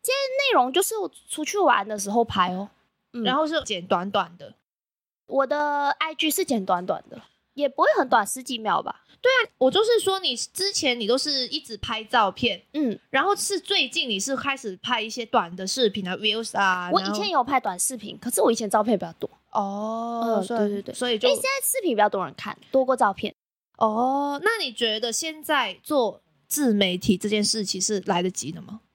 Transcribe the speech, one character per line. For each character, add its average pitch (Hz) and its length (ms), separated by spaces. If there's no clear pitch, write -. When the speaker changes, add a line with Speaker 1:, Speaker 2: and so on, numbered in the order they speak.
Speaker 1:
这 466 80
些 554 60
内 - 20
容 254 200
就 349 80
是 440 160
我 370 120
出 302 160
去 - 120
玩 233 300
的 214 100
时 202 140
候 233 140
拍 185 280
哦。 196 160
嗯。 240 100
Speaker 2:
然 254 100
后 311 140
是 311 160
剪 185 240
短 190 240
短 175 260
的。 143 160
Speaker 1:
我 269 200
的 285 440
I 320 220
G 311 160
是 370 140
剪 214 220
短 180 200
短 180 240
的， - 120
也 277 160
不 302 140
会 523 40
很 262 120
短， 220 180
十 262 160
几 247 140
秒 202 240
吧。 - 220
Speaker 2:
对 508 100
啊， 494 260
我 262 140
就 415 120
是 453 160
说 381 200
你 277 180
之 392 340
前 247 280
你 208 80
都 247 100
是 269 300
一 285 120
直 226 180
拍 220 260
照 214 260
片， 190 320
Speaker 1:
嗯。 254 260
Speaker 2:
然 269 140
后 403 120
是 403 240
最 330 300
近 311 180
你 196 120
是 269 160
开 269 200
始 196 280
拍 233 180
一 220 80
些 226 160
短 180 300
的 185 100
视 226 240
频 196 180
啊， 185 100
reels 214 380
啊， 185 380
Speaker 1:
我 392 80
以 196 120
前 415 160
有 294 140
拍 262 160
短 185 200
视 - 180
频， 208 140
Speaker 2:
然 - 60
后 - 40
Speaker 1:
可 240 80
是 - 100
我 226 120
以 226 40
前 214 140
照 214 140
片 220 120
比 180 80
较 165 100
多。 - 140
Speaker 2:
哦， 226 880
Speaker 1:
嗯， 185 60
Speaker 2:
所 233 140
以， - 20
Speaker 1:
对， 208 100
对， 202 140
对。 - 100
Speaker 2:
所 247 160
以 226 80
就 - 100
Speaker 1:
因 571 60
为 - 80
现 523 80
在 539 160
视 508 160
频 311 140
比 202 40
较 208 80
多 196 160
人 143 120
看， - 200
多 262 160
过 262 100
照 214 160
片。 - 220
Speaker 2:
哦， 262 680
那 427 200
你 254 80
觉 220 280
得 233 120
现 311 320
在 247 380
做 247 400
自 262 240
媒 196 240
体 185 220
这 214 100
件 208 160
事 208 220
情 185 160
是 202 200
来 180 200
得 185 80
及 160 220
的 170 100
吗？ 196 200